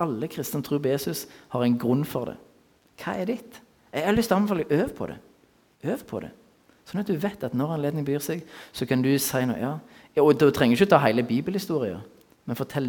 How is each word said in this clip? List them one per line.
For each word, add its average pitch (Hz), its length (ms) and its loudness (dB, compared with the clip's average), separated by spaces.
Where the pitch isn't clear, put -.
Alle 143 260 -2
kristne 147 320 -6
tror 143 220 -2
på 135 100 2
Jesus 156 320 -4
har 123 160 0
en 120 160 2
grunn 127 240 2
for 123 240 -6
det. - 60 -12
Hva 196 160 -6
er 190 140 -4
ditt? - 260 -12
Jeg 151 160 -4
har 202 80 2
lyst 226 160 2
til 185 80 4
å 208 60 4
anbefale 185 240 -2
deg, 151 160 4
øv 147 160 -4
på 92 100 -6
det. - 80 -14
Øv 269 220 -4
på 98 100 -6
det. - 80 -12
Sånn 190 140 -6
at 208 80 -4
du 170 100 0
vet 202 240 -4
at 123 140 -6
når 147 180 -2
anledning 147 320 -2
byr 143 160 -2
seg, 160 220 -6
så - 160 -6
kan 127 160 2
du 135 60 2
si 131 300 -2
noe, - 100 -2
ja. 131 140 -4
Ja, 147 80 6
og 147 160 8
du 151 160 8
trenger 120 220 4
ikke 196 160 4
ta 143 100 8
hele 117 240 2
bibelhistorien, 139 720 -4
men 117 100 -6
fortell 135 320 -4